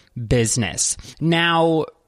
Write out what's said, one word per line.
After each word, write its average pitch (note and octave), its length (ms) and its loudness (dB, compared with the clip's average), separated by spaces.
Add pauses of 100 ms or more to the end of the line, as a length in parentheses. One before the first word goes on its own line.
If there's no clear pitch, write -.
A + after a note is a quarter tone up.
(260)
business. A2 720 0 (240)
Now, E3 680 2 (220)